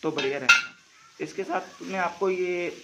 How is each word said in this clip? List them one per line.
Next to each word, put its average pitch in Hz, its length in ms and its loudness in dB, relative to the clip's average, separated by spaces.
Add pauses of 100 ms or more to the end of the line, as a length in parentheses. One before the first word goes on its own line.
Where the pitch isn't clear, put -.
तो 160 80 0
बढ़िया 143 260 0
रहेगा। - 380 4 (460)
इसके 160 220 -6
साथ - 380 -4
में 190 180 -4
आपको 185 300 0
ये 180 360 0 (180)